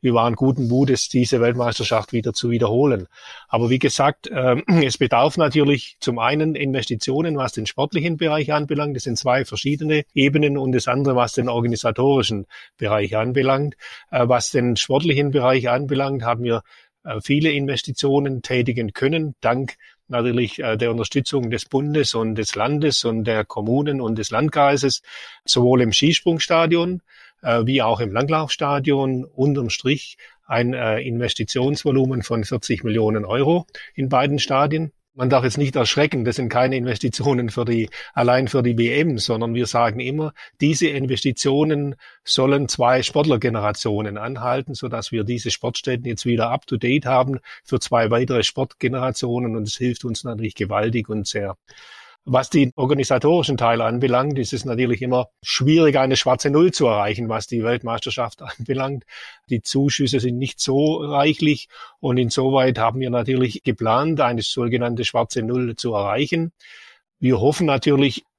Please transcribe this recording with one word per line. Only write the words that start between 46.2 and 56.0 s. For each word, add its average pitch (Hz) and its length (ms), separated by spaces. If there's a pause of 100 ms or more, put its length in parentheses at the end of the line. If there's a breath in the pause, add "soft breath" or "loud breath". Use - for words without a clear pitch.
wieder 117 260
up 139 160
to 131 100
date 131 280
haben 131 340 (260 loud breath)
für 127 140
zwei 117 320
weitere 123 320
Sportgenerationen 123 1120
und 107 100
es - 80
hilft 123 300
uns 117 180
natürlich 110 320
gewaltig 110 540
und 107 180
sehr. 101 300 (680 soft breath)
Was 127 240
den 139 260
organisatorischen 139 800
Teil 117 260
anbelangt, 123 560
ist 123 140
es 127 140
natürlich 120 360
immer 127 280 (120)
schwierig, 151 560
eine 135 200